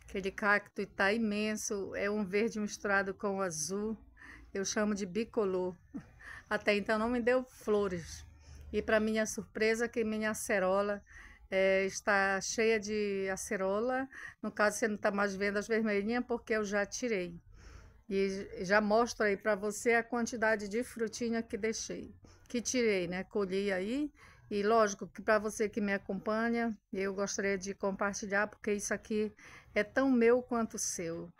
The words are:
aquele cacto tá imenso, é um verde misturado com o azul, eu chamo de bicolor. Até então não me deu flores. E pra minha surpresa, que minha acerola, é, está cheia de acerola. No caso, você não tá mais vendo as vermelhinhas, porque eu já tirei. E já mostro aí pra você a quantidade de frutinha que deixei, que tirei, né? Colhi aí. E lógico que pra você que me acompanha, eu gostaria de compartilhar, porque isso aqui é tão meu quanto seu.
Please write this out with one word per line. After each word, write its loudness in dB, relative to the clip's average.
aquele -4
cacto 0
tá 2
imenso, -2
é 0
um 0
verde 0
misturado 0
com -2
o -2
azul, -4
eu -4
chamo 0
de -4
bicolor. -2
Até 2
então 0
não 0
me 2
deu 4
flores. -2
E 0
pra 2
minha 2
surpresa, -2
que -2
minha -2
acerola, 0
é, 4
está 2
cheia 2
de -2
acerola. -2
No -6
caso, 2
você 0
não -2
tá 0
mais 0
vendo 0
as -2
vermelhinhas, 0
porque -2
eu 2
já 0
tirei. -4
E -2
já 6
mostro 4
aí 2
pra 0
você 0
a 4
quantidade 0
de -2
frutinha -4
que -8
deixei, -6
que -2
tirei, 2
né? -4
Colhi -2
aí. -2
E -2
lógico 4
que -14
pra 4
você -2
que -4
me 0
acompanha, -2
eu -2
gostaria -2
de -6
compartilhar, -2
porque -6
isso -2
aqui -2
é 4
tão 2
meu 6
quanto -2
seu. -4